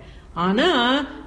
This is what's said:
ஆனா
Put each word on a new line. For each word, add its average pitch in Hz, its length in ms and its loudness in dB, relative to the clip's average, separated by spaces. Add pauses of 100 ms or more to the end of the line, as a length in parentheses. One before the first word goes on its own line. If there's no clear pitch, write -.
(340)
ஆனா 247 680 2 (260)